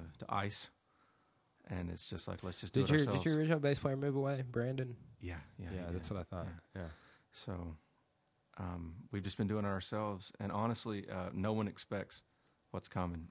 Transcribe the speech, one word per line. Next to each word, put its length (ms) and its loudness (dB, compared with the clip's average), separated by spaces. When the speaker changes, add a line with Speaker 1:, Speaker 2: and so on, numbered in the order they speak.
Speaker 1:
to 100 -10
ice. 420 0
And 220 -2
it's 200 -6
just 180 -4
like, 140 -4
"Let's 180 -4
just 140 -6
do 60 8
Speaker 2:
Did 40 6
Speaker 1:
it 80 4
Speaker 2:
your, 80 10
Speaker 1:
ourselves." 240 4
Speaker 2:
did 60 4
your 80 6
original 220 4
bass 180 4
player 180 2
move 200 2
away, 340 2
Brandon? 460 0
Speaker 1:
Yeah, 160 -4
yeah, 140 -6
Speaker 2:
Yeah, 140 -4
Speaker 1:
he 80 -2
Speaker 2:
that's 140 -4
Speaker 1:
did. 80 -2
Speaker 2:
what 40 0
I 40 -4
thought. 220 -4
Speaker 1:
Yeah. 80 -4
Speaker 2:
Yeah. 60 -4
Speaker 1:
So, 440 -6
um, 360 -4
we've 100 -2
just 160 -2
been 100 2
doing 160 2
it 40 2
ourselves. 720 -2
And 120 -2
honestly, 560 0
uh, 240 -4
no 220 2
one 140 2
expects 540 -6
what's 160 -6
coming. 420 -2